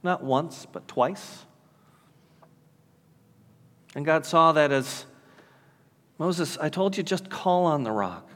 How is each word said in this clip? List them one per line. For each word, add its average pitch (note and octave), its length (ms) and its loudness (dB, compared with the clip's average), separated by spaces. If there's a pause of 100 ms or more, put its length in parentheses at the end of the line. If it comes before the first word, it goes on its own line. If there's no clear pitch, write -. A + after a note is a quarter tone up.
not F3+ 200 -2
once, C3+ 480 -2
but - 160 -14
twice. - 580 -4 (2500)
And C#3+ 100 -6
God D#3 200 2
saw E3 260 6
that D3+ 200 4
as, C3+ 340 -2 (1120)
"Moses, E3+ 400 -2
I D3+ 100 -2
told F#3+ 280 0
you F#3+ 60 -4
just F#3 260 -4
call F3+ 360 2
on D3 180 2
the A2+ 80 -2
rock. G2 440 -4